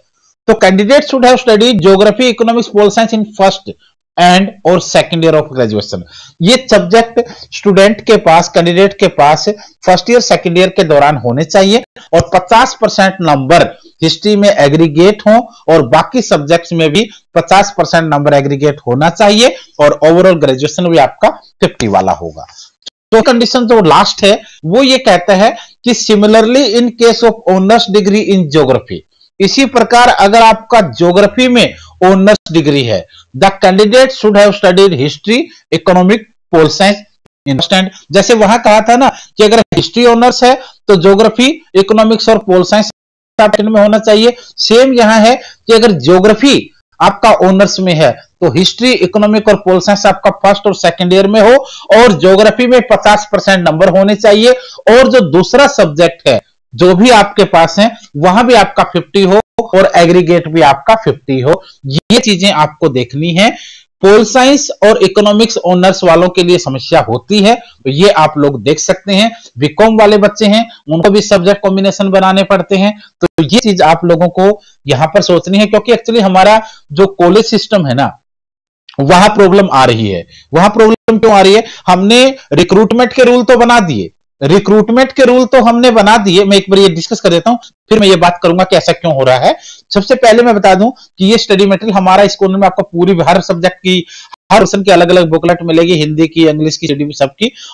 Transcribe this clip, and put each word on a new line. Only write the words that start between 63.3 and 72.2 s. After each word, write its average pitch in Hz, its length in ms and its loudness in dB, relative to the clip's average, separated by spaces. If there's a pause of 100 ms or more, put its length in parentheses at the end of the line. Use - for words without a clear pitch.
है। 202 160 0 (520)
Pole 208 220 4
science 262 440 0 (160)
और 214 200 2
economics 208 540 0
owners 180 460 0
वालों 170 240 2
के 180 140 -2
लिए 175 160 0
समस्या 135 500 -4
होती 123 300 -4
है, 208 160 2
तो - 360 -8
ये 175 200 2
आप 156 280 0
लोग 143 240 -2
देख 147 160 -2
सकते - 360 -6
हैं। 214 160 0 (280)
बीकॉम 214 400 0
वाले 208 200 2
बच्चे 202 280 -2
हैं 214 180 0 (240)
उनको 165 220 0
भी 202 120 2
subject 196 400 -2
combination 196 480 -2
बनाने 190 320 0